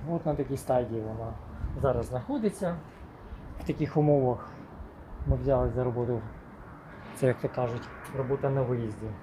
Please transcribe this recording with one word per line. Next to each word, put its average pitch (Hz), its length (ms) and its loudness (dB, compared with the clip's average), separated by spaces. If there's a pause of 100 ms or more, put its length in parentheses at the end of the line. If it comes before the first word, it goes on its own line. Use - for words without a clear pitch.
От 165 160 0
на 151 100 4
такій 135 220 0
стадії 120 440 2
вона 110 320 -4 (480)
зараз 120 240 4
знаходиться. 185 720 0 (840)
В - 40 -8
таких 151 340 0
умовах 143 520 6 (800)
ми 135 80 6
взяли 127 360 4
за 127 120 2
роботу, 120 380 0 (920)
це, 135 120 4
як 120 120 4
то 123 100 0
кажуть, 120 320 0 (360)
робота 135 320 0
на 135 120 2
виїзді. 113 460 0 (160)